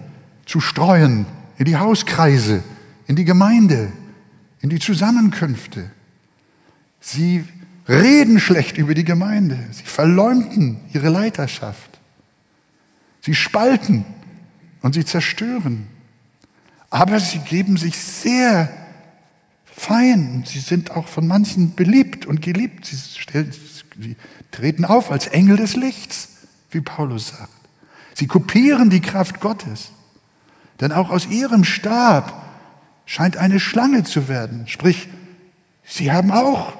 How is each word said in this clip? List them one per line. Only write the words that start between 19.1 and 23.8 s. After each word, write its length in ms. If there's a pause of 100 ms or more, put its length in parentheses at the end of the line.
fein. 680
Sie 120
sind 320
auch 160
von 200
manchen 480
beliebt 520
und 140
geliebt. 460
Sie 100
stellen, 560
sie 640 (340)